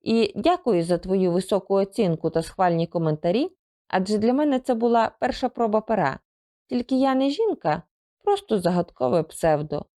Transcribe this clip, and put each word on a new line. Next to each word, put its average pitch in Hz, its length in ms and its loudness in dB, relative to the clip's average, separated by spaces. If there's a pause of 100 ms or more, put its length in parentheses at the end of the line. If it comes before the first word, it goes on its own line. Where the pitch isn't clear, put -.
«І 226 340 0
дякую 233 480 0
за 175 140 0
твою 185 340 0
високу 185 420 -2
оцінку 196 560 0
та 165 120 -2
схвальні 170 460 0
коментарі, 175 640 0 (380)
адже 190 300 -2
для 220 160 2
мене 277 260 0
це 254 140 -2
була 233 460 2
перша 247 300 -4
проба 220 320 0
пера. 196 380 -2 (500)
Тільки 247 300 -2
я 269 160 2
не 269 140 2
жінка, 294 520 -2 (420)
просто 392 360 0
загадкове 175 640 0
псевдо». 151 600 -2 (140)